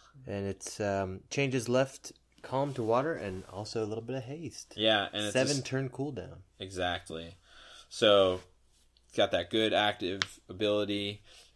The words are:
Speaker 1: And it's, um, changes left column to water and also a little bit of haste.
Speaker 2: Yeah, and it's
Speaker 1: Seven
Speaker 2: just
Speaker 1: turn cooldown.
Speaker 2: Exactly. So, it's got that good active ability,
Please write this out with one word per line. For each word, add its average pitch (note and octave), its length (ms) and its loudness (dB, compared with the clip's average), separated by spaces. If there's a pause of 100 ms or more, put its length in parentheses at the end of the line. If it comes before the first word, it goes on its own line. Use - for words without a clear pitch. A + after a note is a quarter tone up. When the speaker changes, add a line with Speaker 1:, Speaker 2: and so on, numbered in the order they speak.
(260)
Speaker 1:
And G2+ 200 -4
it's, - 340 -8
um, G2 400 -2 (100)
changes C3 380 -2
left B2+ 440 0 (300)
column C3+ 320 -2
to B2+ 80 -4
water B2+ 320 2
and F#2+ 280 -6 (100)
also G#2+ 300 -6
a G#2+ 40 -2
little A2+ 180 -6
bit B2+ 120 -6
of B2 80 -8
haste. D3 520 -12
Speaker 2:
Yeah, G#2+ 360 4
and G#2+ 120 -4
it's G2+ 80 -2
Speaker 1:
Seven C3 240 2
Speaker 2:
just B2+ 100 -4
Speaker 1:
turn C3 240 -2
cooldown. A2+ 480 -8 (200)
Speaker 2:
Exactly. F2 800 -6 (520)
So, G2 520 6 (680)
it's - 80 -10
got G#2 160 4
that F2 180 0
good A2 220 2
active G2 760 0
ability, G2+ 760 -2 (340)